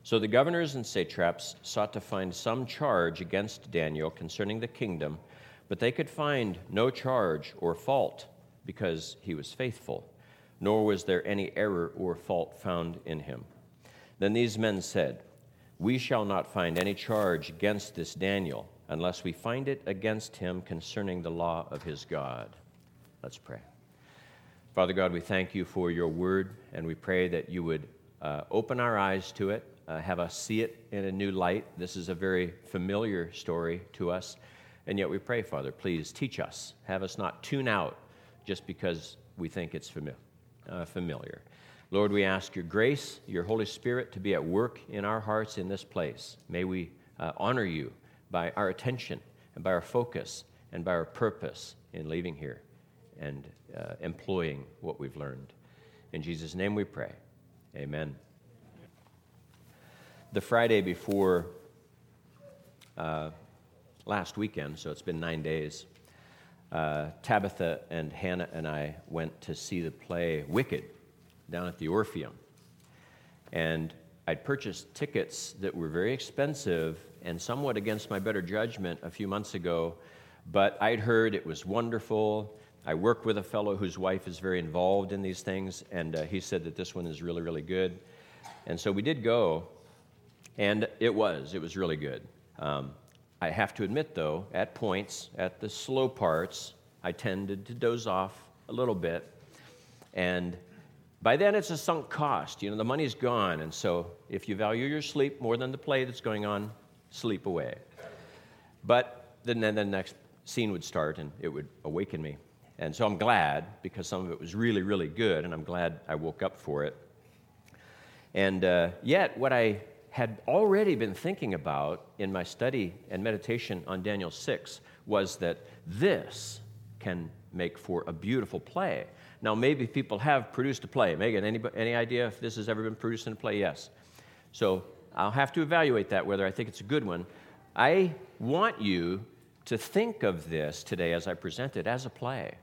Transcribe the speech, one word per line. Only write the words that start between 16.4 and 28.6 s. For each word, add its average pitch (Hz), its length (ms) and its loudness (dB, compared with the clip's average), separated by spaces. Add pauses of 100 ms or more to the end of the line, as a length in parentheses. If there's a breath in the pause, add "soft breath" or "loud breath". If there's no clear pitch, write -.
find 85 260 2
any 98 160 2
charge 95 540 0
against 98 480 -2
this 82 180 -6
Daniel, 87 540 -2 (220)
unless 87 340 -2
we 87 80 -2
find 123 360 -4
it 135 180 -2
against 107 500 -2
him 90 260 -4
concerning 90 600 -4
the 82 100 -4
law 82 400 -2
of 73 120 -8
his 73 220 -8
God." 62 500 -6 (680)
Let's - 140 -12
pray. 58 220 -14 (1160 loud breath)
Father 92 180 6
God, 92 180 4
we 87 80 0
thank 92 360 0
you 92 100 0
for 90 240 0
your 85 180 2
word, 95 440 2 (220)
and 82 120 -6
we 82 80 -4
pray 92 360 2
that 85 200 -2
you 87 140 -2
would, 78 240 -2 (340)
uh, 73 200 -4 (100)
open 113 280 0